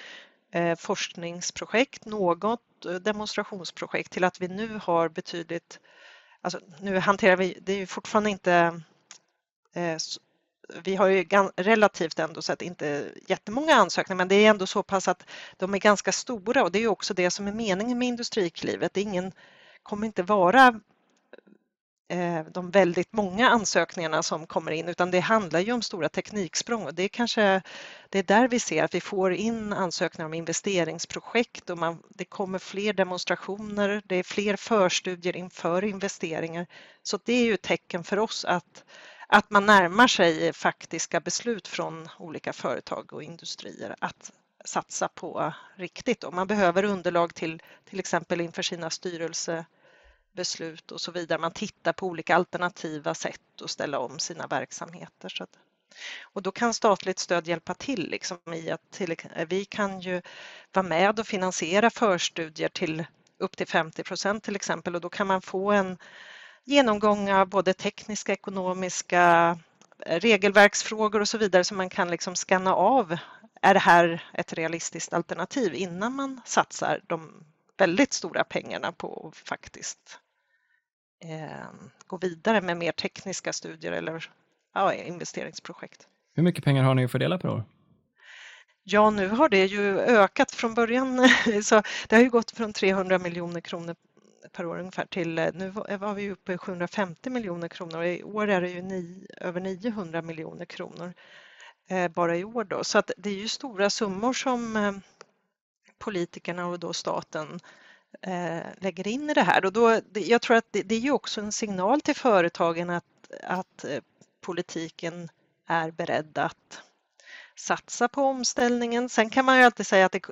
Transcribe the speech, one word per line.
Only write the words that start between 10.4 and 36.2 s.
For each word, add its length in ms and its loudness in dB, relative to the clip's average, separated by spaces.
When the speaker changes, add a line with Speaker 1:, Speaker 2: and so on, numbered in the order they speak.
Speaker 1:
vi 120 -2
har 120 4
ju 160 4
gan-, 320 4
relativt 640 2
ändå 220 -6
sett 200 -4
inte 440 -4
jättemånga 480 2
ansökningar, 420 2
men 100 0
det 80 4
är 140 8
ändå 180 4
så 160 -2
pass 240 0
att 180 -2
de 160 -4
är 40 -2
ganska 340 4
stora, 520 0
och 80 2
det 80 0
är 20 2
ju 60 0
också 260 -2
det 180 2
som 160 -6
är 40 -4
meningen 460 -2
med 100 0
Industriklivet. 840 -2
Det 60 -2
är 40 0
ingen, 280 -4
kommer 240 -6
inte 160 -2
vara, 560 8
eh, 420 -2
de 200 -8
väldigt 420 4
många 360 2
ansökningarna 760 2
som 240 -6
kommer 240 -4
in, 180 -4
utan 220 0
det 80 4
handlar 400 2
ju 120 0
om 100 -2
stora 280 -4
tekniksprång, 760 -6
och 80 -8
det 100 -2
är 40 0
kanske, 540 2
det 100 0
är 40 0
där 240 6
vi 120 0
ser 240 0
att 120 -2
vi 60 0
får 320 0
in 400 -4
ansökningar 520 -4
om 80 -8
investeringsprojekt, 1400 -4
och 80 -6
man, 320 -4
det 160 -12
kommer 340 -6
fler 340 -4
demonstrationer, 1120 -2
det 100 -2
är 80 0
fler 320 -2
förstudier 800 0
inför 480 -2
investeringar. 840 -6